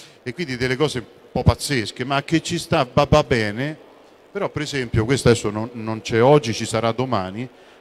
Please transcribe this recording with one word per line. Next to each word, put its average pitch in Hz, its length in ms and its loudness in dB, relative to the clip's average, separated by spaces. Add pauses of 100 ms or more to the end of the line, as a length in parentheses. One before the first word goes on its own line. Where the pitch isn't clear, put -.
(220)
E 123 120 -10
quindi 135 240 -6
delle 127 180 0
cose 131 240 0
un - 60 -10 (260)
po' - 120 -4
pazzesche, 123 600 -2
ma 139 200 -2
che 160 180 0
ci 170 180 -6
sta, 156 320 0
va, 143 180 2
va 151 140 6
bene, 127 540 -2 (540)
però 196 180 -6
per - 120 -8
esempio 127 440 -2
questa 131 240 4
adesso 107 200 4
non, 107 240 -4
non 110 280 -8
c'è 113 200 0
oggi, 131 320 6
ci 113 120 -4
sarà 113 260 0
domani, 113 560 -4 (340)